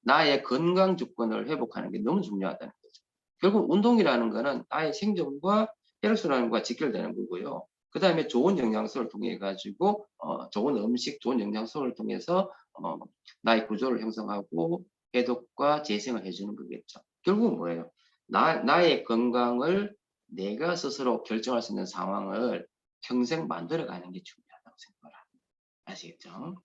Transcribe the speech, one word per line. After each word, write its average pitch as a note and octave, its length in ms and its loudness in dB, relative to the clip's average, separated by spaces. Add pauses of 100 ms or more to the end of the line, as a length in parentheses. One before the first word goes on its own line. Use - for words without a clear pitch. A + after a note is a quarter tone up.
나의 C#3+ 420 6
건강 F3+ 540 4
조건을 A2 520 -2
회복하는 A#2 440 -4
게 G2 80 -4
너무 D3+ 220 2
중요하다는 F#2+ 500 -6 (100)
거죠. - 200 -20 (380)
결국 G3 300 4
운동이라는 E3+ 600 4
거는 B2 380 -2
나의 D3+ 240 -2
생존과 F#3+ 800 0 (300)
혈액순환과 C3 600 2
직결되는 A#2+ 520 -2
거고요. F2+ 520 -8 (240)
그 D#3 100 -4
다음에 E3 260 4
좋은 D#3+ 320 4
영양소를 A2 500 -2
통해 A2+ 300 -6
가지고, G#2 680 -2 (120)
어, D#3 320 -8
좋은 B2+ 280 0
음식, A#2+ 420 -2
좋은 B2 200 0
영양소를 A2+ 540 -4
통해서, E3 560 -2 (220)
어, E2 260 -8 (440)
나의 A2+ 240 4
구조를 A2+ 340 -2
형성하고 G#2 840 -4 (300)
해독과 C3 680 0
재생을 G#2 420 -4
해주는 F#2+ 320 -8
거겠죠. - 440 -16 (220)
결국은 G#3 360 4
뭐예요? E2+ 320 -4 (360)
나, D#3+ 360 2
나의 D3+ 420 4
건강을 B2 880 2 (320)
내가 B2 500 -4
스스로 B2+ 480 -2
결정할 A#2 360 -2
수 G#2+ 120 -8
있는 G2 120 -4
상황을 G2 840 -4 (360)
평생 B2 460 -2
만들어가는 F2 640 -6
게 - 100 -14
중요하다고 - 560 -20
생각을 - 360 -20
합니다. - 300 -20 (420)
아시겠죠? C#3 800 -16